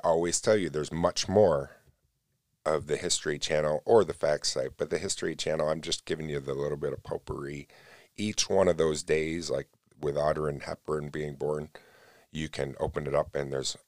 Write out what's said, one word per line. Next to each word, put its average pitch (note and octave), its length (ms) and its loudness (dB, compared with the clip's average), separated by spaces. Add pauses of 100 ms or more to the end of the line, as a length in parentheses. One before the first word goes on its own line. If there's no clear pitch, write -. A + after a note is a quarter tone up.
always E2+ 380 2
tell A2 140 4
you, F2 140 0
there's D2 220 -4
much F2 360 0
more F2 440 6 (960)
of D2 200 0
the D2 100 0
History D#2 420 -2
Channel D2+ 460 0
or A2 180 8
the D2+ 100 -4
Facts - 380 0
site, C2 260 -2
but D#2 120 -4
the E2+ 80 -2
History F2 380 -4
Channel, D#2 340 -2
I'm D#2+ 120 -2
just D#2 240 -4
giving D#2+ 220 -4
you D2 120 -2
the C2+ 140 -4
little C#2+ 240 -4
bit C#2+ 140 -4
of - 100 -8
potpourri. C#2+ 640 -8 (500)
Each G#2 320 -2
one G2 180 6
of E2 100 4
those D#2 260 2
days, D#2 460 0
like C#2 200 -4 (320)
with D2 160 -2
Audrey D2+ 420 0
Hepburn D2+ 500 -6
being D2+ 260 -6
born, D2+ 340 -4 (600)
you D#2 200 -6
can C#2 300 -6
open D2+ 280 -4
it C#2 80 0
up D2 200 0
and C#2 180 -4
there's C2+ 240 -4 (100)